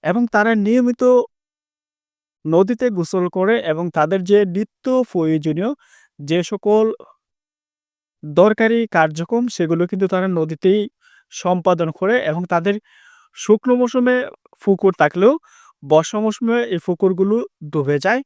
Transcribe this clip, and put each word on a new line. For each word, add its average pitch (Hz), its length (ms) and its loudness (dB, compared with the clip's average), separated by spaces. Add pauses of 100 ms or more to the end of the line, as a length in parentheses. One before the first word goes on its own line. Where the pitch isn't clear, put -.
এবং 190 220 0
তারা 220 300 0
নিয়মিত 240 460 0 (1400)
নদীতে 190 460 2
গোসল 180 380 -2
করে 190 260 0 (100)
এবং 165 260 -4
তাদের 165 320 0
যে 202 240 4
নিত্য 190 400 -6 (180)
প্রয়োজনীয় 160 680 -2 (500)
যে 151 240 -2
সকল 214 400 0 (1400)
দরকারি 214 560 2 (140)
কার্যক্রম, 165 560 0
সেগুলো 170 380 -2
কিন্তু 190 220 -4
তারা 185 220 -2
নদীতেই 175 500 0 (520)
সম্পাদন 175 580 0
করে 190 240 -2 (120)
এবং 160 200 -4
তাদের 180 280 -2 (600)
শুকনো 220 400 2
মৌসুমে 247 400 0 (440)
পুকুর 190 380 2
থাকলেও 175 340 2 (500)
বর্ষা 156 380 2
মৌসুমে 226 360 -2 (120)
এই 175 140 -4
পুকুরগুলো 190 540 0 (320)
ডুবে 147 300 -2
যায় 220 280 0